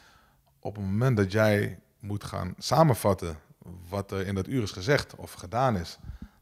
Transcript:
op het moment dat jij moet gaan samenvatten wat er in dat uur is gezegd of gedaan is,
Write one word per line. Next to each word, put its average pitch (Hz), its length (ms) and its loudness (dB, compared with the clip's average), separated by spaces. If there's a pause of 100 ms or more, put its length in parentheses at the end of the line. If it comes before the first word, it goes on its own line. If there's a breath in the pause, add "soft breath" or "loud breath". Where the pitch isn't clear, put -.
(600 soft breath)
op 101 160 -10
het 101 80 -6
moment 110 320 2
dat 98 160 2
jij 104 460 4 (220)
moet 101 240 -8
gaan 95 340 -8
samenvatten 104 800 2 (520)
wat 98 220 -6
er 95 160 -4
in 98 80 -4
dat 95 120 -2
uur 123 160 -2
is 98 80 -4
gezegd 101 460 0
of - 160 -14
gedaan 113 440 0
is, 85 220 -6 (440 loud breath)